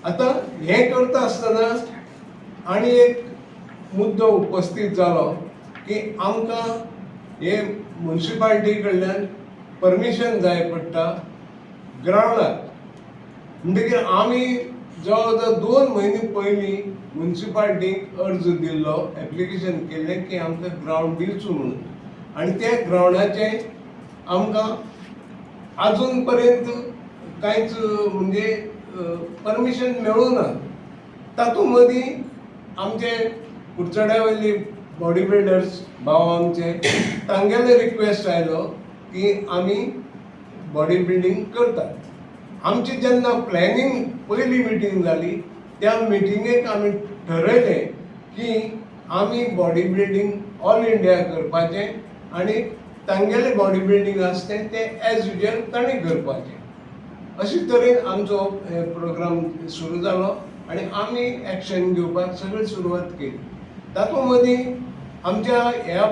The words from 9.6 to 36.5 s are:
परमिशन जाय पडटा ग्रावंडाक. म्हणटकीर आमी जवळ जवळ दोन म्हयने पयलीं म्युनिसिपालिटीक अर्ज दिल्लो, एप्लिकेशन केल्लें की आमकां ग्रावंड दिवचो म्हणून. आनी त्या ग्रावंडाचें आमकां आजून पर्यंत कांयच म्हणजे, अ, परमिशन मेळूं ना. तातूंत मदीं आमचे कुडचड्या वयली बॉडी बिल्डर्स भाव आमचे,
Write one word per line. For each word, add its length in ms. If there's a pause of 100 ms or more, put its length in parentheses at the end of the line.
परमिशन 580
जाय 340
पडटा 460 (840)
ग्रावंडाक. 680 (920)
म्हणटकीर 400
आमी 520 (500)
जवळ 320
जवळ 180
दोन 360
म्हयने 360
पयलीं 640 (240)
म्युनिसिपालिटीक 1040
अर्ज 360
दिल्लो, 600
एप्लिकेशन 540
केल्लें 520
की 140
आमकां 480
ग्रावंड 320
दिवचो 320
म्हणून. 280 (580)
आनी 160
त्या 380
ग्रावंडाचें 840 (560)
आमकां 480 (1000)
आजून 460
पर्यंत 420 (760)
कांयच 320 (380)
म्हणजे, 580 (220)
अ, 80 (440)
परमिशन 540
मेळूं 340
ना. 260 (800)
तातूंत 300
मदीं 560 (540)
आमचे 600 (420)
कुडचड्या 440
वयली 340 (420)
बॉडी 260
बिल्डर्स 560 (220)
भाव 320
आमचे, 380 (560)